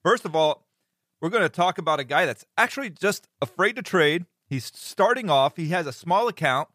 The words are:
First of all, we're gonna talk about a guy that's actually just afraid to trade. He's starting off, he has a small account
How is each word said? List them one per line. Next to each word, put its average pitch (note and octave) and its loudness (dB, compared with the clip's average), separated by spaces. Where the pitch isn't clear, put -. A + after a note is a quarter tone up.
First A3+ 0
of E3+ -8
all, D#3 0
we're D#3+ -4
gonna G3 2
talk F3 -2
about D#3 0
a C#3 -6
guy C#3+ 2
that's B2 -6
actually A3+ -2
just F#3 -4
afraid G3 -2
to B3+ -10
trade. E3+ 2
He's C3+ -8
starting B3 0
off, C#3 4
he E3 -6
has F3 -2
a C#3 -8
small F#3+ 0
account D3 -2